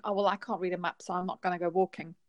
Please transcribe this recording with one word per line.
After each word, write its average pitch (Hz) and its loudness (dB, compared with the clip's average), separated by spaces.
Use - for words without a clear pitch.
"Oh, 208 0
well, 202 4
I 196 4
can't 190 -4
read 180 0
a 180 -2
map, 175 -4
so - -6
I'm 180 0
not - -6
gonna 180 0
go 175 0
walking." 165 0